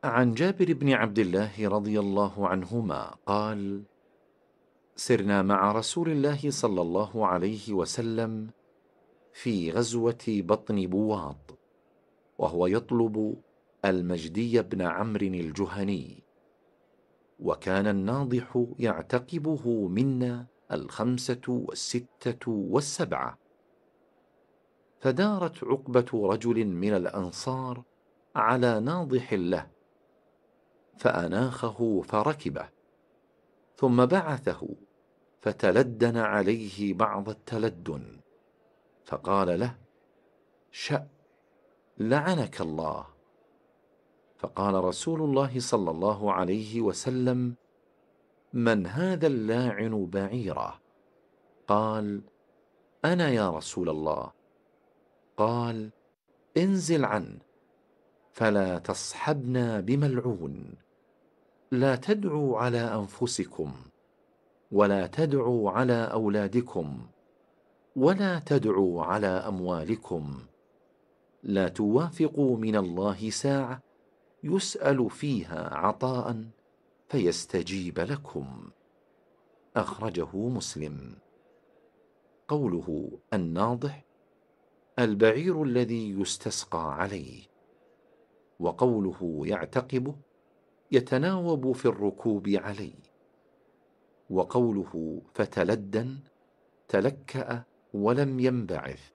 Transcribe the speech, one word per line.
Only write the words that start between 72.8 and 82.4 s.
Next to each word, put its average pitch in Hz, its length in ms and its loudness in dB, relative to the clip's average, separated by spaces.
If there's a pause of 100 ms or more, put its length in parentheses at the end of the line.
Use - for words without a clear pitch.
ساعة 131 500 -2 (640)
يسأل 139 680 0
فيها 85 640 -4
عطاء 113 720 -2 (640)
فيستجيب 90 920 0
لكم". 87 720 -6 (1080)
أخرجه 95 600 -4
مسلم. 76 800 -6 (1300)